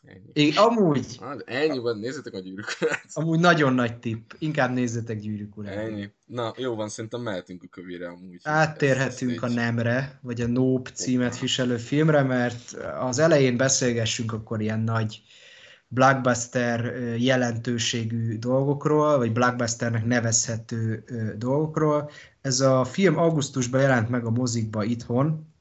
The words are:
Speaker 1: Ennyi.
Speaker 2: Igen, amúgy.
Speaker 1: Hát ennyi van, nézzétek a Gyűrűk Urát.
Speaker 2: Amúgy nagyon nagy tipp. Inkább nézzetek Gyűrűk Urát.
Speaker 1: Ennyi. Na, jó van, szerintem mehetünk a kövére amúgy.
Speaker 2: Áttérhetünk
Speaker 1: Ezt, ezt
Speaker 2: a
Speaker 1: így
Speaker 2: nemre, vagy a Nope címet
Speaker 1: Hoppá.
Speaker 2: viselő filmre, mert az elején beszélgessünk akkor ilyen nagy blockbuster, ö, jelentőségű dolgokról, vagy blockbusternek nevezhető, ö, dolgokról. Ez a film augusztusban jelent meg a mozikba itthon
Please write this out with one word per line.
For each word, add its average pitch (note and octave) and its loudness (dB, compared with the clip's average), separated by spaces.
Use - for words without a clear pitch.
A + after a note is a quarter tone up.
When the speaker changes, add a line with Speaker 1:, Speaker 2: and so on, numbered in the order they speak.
Speaker 1:
Ennyi. G2 -20
Speaker 2:
Igen, D#3 4
amúgy. F#3 2
Speaker 1:
Hát C3 -10
ennyi C#3+ 0
van, A#2 -2
nézzétek B2 -8
a G2 -8
Gyűrűk F#2+ -10
Urát. C3 -2
Speaker 2:
Amúgy D#3+ 0
nagyon D#3 6
nagy A#2+ 0
tipp. A2+ -8
Inkább D3+ 0
nézzetek A#2 -2
Gyűrűk G#2 -8
Urát. G2+ -10
Speaker 1:
Ennyi. G#2 -8
Na, A2+ -6
jó B2 -4
van, G#2+ -6
szerintem A2+ -10
mehetünk F2+ -8
a F2+ -20
kövére F2+ -12
amúgy. F2 -16
Speaker 2:
Áttérhetünk C#3 0
Speaker 1:
Ezt, A#2 -4
ezt - -
Speaker 2:
a B2 -2
Speaker 1:
így A#2+ 0
Speaker 2:
nemre, A#2 0
vagy A#2+ -6
a A#2+ 0
Nope B2+ 2
címet B2 0
Speaker 1:
Hoppá. A2+ -6
Speaker 2:
viselő B2 0
filmre, D3 4
mert B2 -2
az B2+ -2
elején C#3+ 6
beszélgessünk A#2 0
akkor A2 -6
ilyen A2 -2
nagy A2+ -2
blockbuster, B2 2
ö, A#2+ -4
jelentőségű A#2 0
dolgokról, C#3+ 2
vagy A#2 0
blockbusternek A#2+ 0
nevezhető, A2+ -2
ö, A2 -6
dolgokról. D3 0
Ez C3 -2
a C3 4
film E3 2
augusztusban C3+ 0
jelent B2+ 4
meg A#2+ -2
a A2+ -2
mozikba A2+ -2
itthon B2 -2